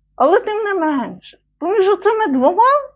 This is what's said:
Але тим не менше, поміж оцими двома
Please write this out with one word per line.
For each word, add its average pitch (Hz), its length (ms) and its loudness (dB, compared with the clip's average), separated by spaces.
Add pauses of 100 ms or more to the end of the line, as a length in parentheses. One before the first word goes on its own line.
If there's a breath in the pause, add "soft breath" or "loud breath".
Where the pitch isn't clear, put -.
(160)
Але 330 240 2
тим 427 240 -6
не 403 100 -4
менше, 269 640 -6 (200)
поміж 370 300 0
оцими 415 380 0
двома 349 460 2 (240)